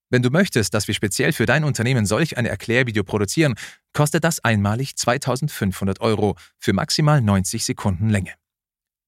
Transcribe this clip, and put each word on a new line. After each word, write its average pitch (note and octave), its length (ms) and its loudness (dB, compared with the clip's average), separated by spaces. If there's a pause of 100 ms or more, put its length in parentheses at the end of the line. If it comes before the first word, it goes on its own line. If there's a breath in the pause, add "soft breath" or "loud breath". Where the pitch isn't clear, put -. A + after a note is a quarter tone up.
Wenn B2 140 2
du B2 80 2
möchtest, D3+ 420 0
dass G#2 140 -2
wir G#2 80 -2
speziell B2+ 360 -2
für A#2+ 140 0
dein C#3 180 2
Unternehmen B2 440 0
solch B2+ 300 0
ein A#2+ 100 0
Erklärvideo A2+ 560 0
produzieren, A2 500 0 (400 loud breath)
kostet D3+ 300 0
das E3 200 -2
einmalig A2 540 0
zweitausendfünfhundert A#2+ 1040 -2
Euro G#2 360 0 (200 loud breath)
für - 160 0
maximal D3+ 480 2
neunzig G2+ 440 0
Sekunden G#2+ 440 -2
Länge. G2+ 240 0 (760)